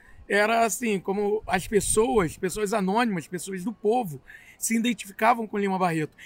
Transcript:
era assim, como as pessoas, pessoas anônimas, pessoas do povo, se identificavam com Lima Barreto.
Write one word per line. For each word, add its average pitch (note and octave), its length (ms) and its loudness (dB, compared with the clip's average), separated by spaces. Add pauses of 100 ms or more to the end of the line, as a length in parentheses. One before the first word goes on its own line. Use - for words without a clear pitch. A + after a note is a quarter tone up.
(260)
era G#3+ 380 4
assim, A3 340 0
como G#3 480 -2
as F#3 220 -2
pessoas, G#3+ 680 2
pessoas G3 360 -4
anônimas, G3+ 540 0
pessoas G3 360 -10
do A3 100 -4
povo, G#3 480 -2 (380)
se - 160 -4
identificavam A3+ 720 0
com G#3 120 -6
Lima G3 200 0
Barreto. D#3+ 480 0